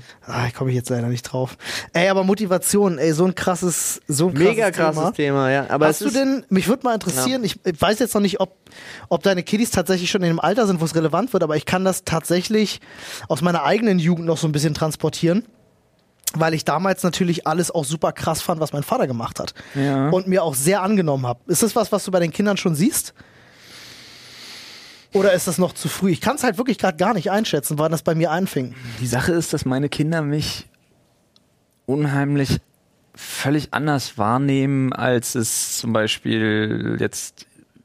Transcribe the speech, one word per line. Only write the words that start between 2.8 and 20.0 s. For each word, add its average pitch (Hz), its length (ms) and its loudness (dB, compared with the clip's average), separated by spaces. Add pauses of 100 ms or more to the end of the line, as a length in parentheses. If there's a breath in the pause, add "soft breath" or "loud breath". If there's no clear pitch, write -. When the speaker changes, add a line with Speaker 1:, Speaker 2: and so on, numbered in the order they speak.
Speaker 1:
ey, 156 140 2
so 160 140 2
ein 185 100 0
krasses, - 720 -2
so 147 220 2
ein 151 60 -2
krasses 165 160 6
Speaker 2:
Mega 220 200 2
krasses 156 300 0
Speaker 1:
Thema. 175 100 2
Speaker 2:
Thema, 139 400 2
ja. 139 160 2
Aber 147 200 2
Speaker 1:
Hast 156 80 4
Speaker 2:
es - 40 -6
Speaker 1:
du 214 80 -4
Speaker 2:
ist 233 80 0
Speaker 1:
denn, 269 320 0
mich 185 220 2
würd 269 160 0
mal 247 80 2
interessieren, 233 500 0
Speaker 2:
Ja. 202 40 0
Speaker 1:
ich, - 180 -6
ich 170 160 -2
weiß 202 180 2
jetzt 233 140 0
noch 214 80 2
nicht, 196 180 0
ob, 190 160 -2 (540 loud breath)
ob 165 140 0
deine 185 200 2
Kiddies 226 280 0
tatsächlich 180 380 0
schon 202 120 0
in 175 80 4
dem 165 100 2
Alter 208 260 2
sind, 190 140 2
wo 160 60 0
es 156 100 -4
relevant 165 380 2
wird, 180 100 2
aber 151 140 0
ich 151 80 -4
kann 185 180 0
das 185 220 0
tatsächlich 180 760 0 (480 loud breath)
aus 147 140 -2
meiner 170 240 2
eigenen 196 340 2
Jugend 170 280 0
noch 165 100 0
so 165 100 0
ein 156 60 0
bisschen 151 200 0
transportieren, 160 720 0 (880)
weil 160 200 2
ich 156 100 -4
damals 185 400 0
natürlich 175 440 0
alles 165 220 0
auch 165 140 -2
super 156 300 -2
krass - 280 -4
fand, 160 200 -4
was 151 100 -2
mein 143 120 -4
Vater 226 240 0
gemacht 117 340 -6
hat. - 120 -8 (220 loud breath)
Speaker 3:
Ja. 139 320 0